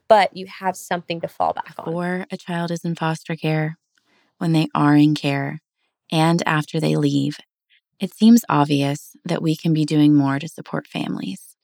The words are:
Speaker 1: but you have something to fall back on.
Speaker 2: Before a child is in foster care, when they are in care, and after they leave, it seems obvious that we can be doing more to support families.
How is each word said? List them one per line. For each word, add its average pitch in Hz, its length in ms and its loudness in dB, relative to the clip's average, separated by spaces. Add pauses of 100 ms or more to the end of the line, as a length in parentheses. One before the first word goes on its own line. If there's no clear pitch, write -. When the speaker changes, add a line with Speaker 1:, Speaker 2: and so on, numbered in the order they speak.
Speaker 1:
but 202 280 4
you 185 100 -12
have 190 300 -6
something 175 440 -8
to 175 80 -6
fall - 240 -2
back - 260 -10
on. - 60 -12
Speaker 2:
Before 180 460 -6
a 190 60 -10
child 170 340 -6
is 170 140 -8
in 170 100 -4
foster 160 420 -6
care, 156 420 -4 (600)
when 170 140 -2
they 156 220 2
are 147 220 4
in 151 180 6
care, 143 460 -4 (500)
and 165 360 2
after 156 340 -2
they 156 160 0
leave, 143 420 0 (600)
it 190 160 -8
seems 233 340 6
obvious 143 680 -2 (100)
that 170 180 -4
we 160 120 0
can 160 200 -2
be 156 100 0
doing 147 300 4
more 139 240 2
to 160 100 -10
support - 380 -10
families. - 760 -10